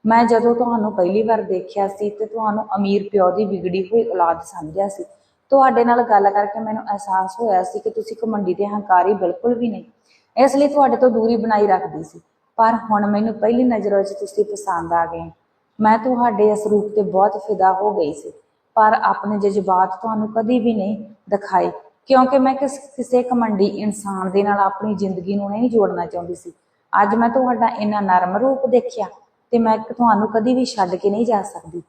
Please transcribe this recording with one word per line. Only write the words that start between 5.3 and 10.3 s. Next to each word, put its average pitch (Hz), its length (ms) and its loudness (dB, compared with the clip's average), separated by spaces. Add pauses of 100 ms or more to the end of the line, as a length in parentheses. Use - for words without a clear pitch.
ਤੁਹਾਡੇ 254 340 4
ਨਾਲ 240 180 4
ਗੱਲ 202 280 4
ਕਰਕੇ 202 300 -2
ਮੈਨੂੰ 220 220 -6
ਅਹਿਸਾਸ 190 580 -4
ਹੋਇਆ 196 220 2
ਸੀ 185 160 -6
ਕਿ 220 120 -4
ਤੁਸੀਂ 220 340 -8
ਘਮੰਡੀ 202 300 -2
ਤੇ 202 120 -2
ਹੰਕਾਰੀ 202 480 2
ਬਿਲਕੁਲ 190 400 -2
ਵੀ 233 160 -2
ਨਹੀਂ, 185 140 -10 (520)